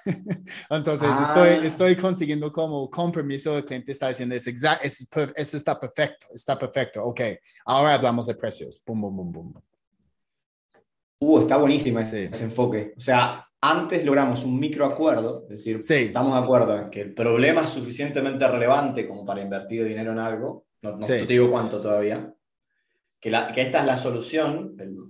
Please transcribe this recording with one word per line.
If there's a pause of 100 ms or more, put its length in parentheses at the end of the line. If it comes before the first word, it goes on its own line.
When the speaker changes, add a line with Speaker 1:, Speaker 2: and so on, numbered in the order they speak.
(680)
Speaker 1:
Entonces,
Speaker 2:
Ah.
Speaker 1:
estoy,
estoy
consiguiendo
como
compromiso,
el
cliente
está
diciendo,
"Es
exact-,
es
per-,
eso
está
perfecto,
está
perfecto,
ok, (440)
ahora
hablamos
de
precios".
Pum,
pum,
pum,
pum. (1700)
Speaker 2:
Uh,
está
buenísimo
ese,
Speaker 1:
Sí.
Speaker 2:
ese
enfoque.
O
sea, (140)
antes
logramos
un
microacuerdo,
es
decir,
Speaker 1:
Sí.
Speaker 2:
estamos
de
acuerdo
en
que
el
problema
es
suficientemente
relevante
como
para
invertir
dinero
en
algo, (160)
no,
no
Speaker 1:
Sí.
Speaker 2:
te
digo
cuánto
todavía, (880)
que,
la,
que
esta
es
la
solución,
el, (120)